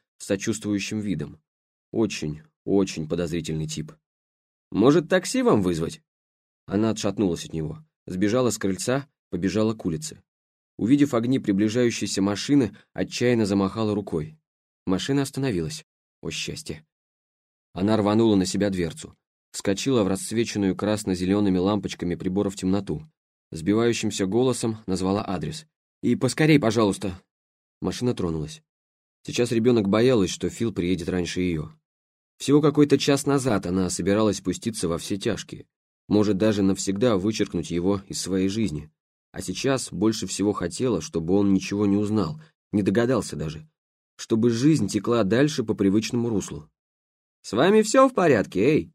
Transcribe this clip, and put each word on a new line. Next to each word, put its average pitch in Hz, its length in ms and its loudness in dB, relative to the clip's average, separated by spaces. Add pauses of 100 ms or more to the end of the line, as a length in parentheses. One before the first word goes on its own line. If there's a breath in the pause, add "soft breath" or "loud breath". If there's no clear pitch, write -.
(180)
с - 80 -18
сочувствующим 104 760 -4
видом. 78 400 -6 (520)
Очень, 95 500 -4 (240)
очень 92 420 0
подозрительный 80 580 -4
тип. 78 260 -10 (760)
«Может, 143 380 4
такси 185 320 0
вам 175 220 4
вызвать?» 82 400 -4 (640)
Она 107 240 0
отшатнулась 101 540 -2
от - 80 -14
него, 78 320 -8 (220)
сбежала 104 440 0
с - 80 -6
крыльца, 123 480 -2 (240)
побежала 98 440 0
к - 100 -14
улице. 78 380 -6 (540)
Увидев 143 380 2
огни 120 240 0
приближающейся 107 840 0
машины, 101 540 0 (160 loud breath)
отчаянно 113 540 0
замахала 101 480 0
рукой. 82 440 -4 (480)
Машина 139 360 0
остановилась. 107 640 -4 (380)
О 78 80 -8
счастье! - 540 -10 (880)
Она 101 220 2
рванула 110 380 4
на 95 120 2
себя 98 240 -2
дверцу, 85 440 -6 (380)
вскочила 104 520 0
в 95 40 0
расцвеченную 101 640 -2
красно-зелеными 98 840 0
лампочками 95 560 -2
приборов 95 420 -2
темноту, 92 500 -2 (460)
сбивающимся 104 760 0
голосом 117 600 0
назвала 92 400 0
адрес. 78 400 -6 (360)
«И 120 140 2
поскорей, 143 420 2
пожалуйста!» 104 600 0 (600)
Машина 117 340 -2
тронулась. 80 480 -4 (600)
Сейчас 120 300 -2
ребенок 113 360 2
боялась, 107 420 4
что - 180 -6
Фил 113 240 -4
приедет 87 360 -2
раньше 90 320 -2
ее. 80 320 -2 (640)
Всего 143 220 4
какой-то 147 380 4
час 139 280 0
назад 127 400 0
она 90 240 0
собиралась 101 480 0
спуститься 92 500 -4
во 82 100 -2
все 101 180 -6
тяжкие, 98 500 -6 (420)
может, 101 280 4
даже 104 260 2
навсегда 98 540 2
вычеркнуть 92 540 -2
его 92 380 0
из - 120 -8
своей 95 280 0
жизни. 85 420 -4 (420)
А - 80 -16
сейчас - 500 -4
больше 110 360 0
всего 98 260 0
хотела, 95 480 -2
чтобы 82 340 -2
он 101 180 4
ничего 101 340 0
не 98 100 2
узнал, 104 440 -2 (320 loud breath)
не 104 100 2
догадался 107 540 0
даже, 78 300 -8 (500)
чтобы 117 340 2
жизнь 123 360 4
текла 110 380 0
дальше 127 400 2
по 107 100 -2
привычному 110 540 2
руслу. 92 400 -4 (720)
«С - 100 -12
вами 185 300 6
все 262 260 6
в 262 60 -4
порядке, 131 460 2
эй?» 127 340 2